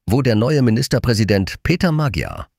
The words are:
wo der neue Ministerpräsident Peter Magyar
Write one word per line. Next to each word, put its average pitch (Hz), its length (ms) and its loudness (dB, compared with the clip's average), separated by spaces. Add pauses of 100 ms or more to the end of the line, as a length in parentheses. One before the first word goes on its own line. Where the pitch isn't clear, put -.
wo - 160 0
der 123 140 0
neue 131 260 2
Ministerpräsident 110 1040 0
Peter 175 280 0
Magyar 120 560 -4 (120)